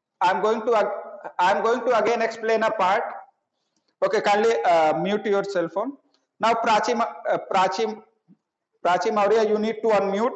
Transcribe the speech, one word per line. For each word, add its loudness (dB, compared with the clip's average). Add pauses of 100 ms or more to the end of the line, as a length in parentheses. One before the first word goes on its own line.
(200)
I'm 0
going 0
to, 2
ag-, 0 (440)
I'm 2
going 0
to 2
again 0
explain -2
a 0
part. 0 (1040)
Okay, 0
kindly, 2
uh, 4
mute -2
your 2
cell -4
phone. -6 (460)
Now, 2
Prachi 0
Ma-, -2 (160)
uh, 0 (120)
Prachi, -2 (840)
Prachi 0
Maurya, 4
you 2
need -2
to 0
unmute, 0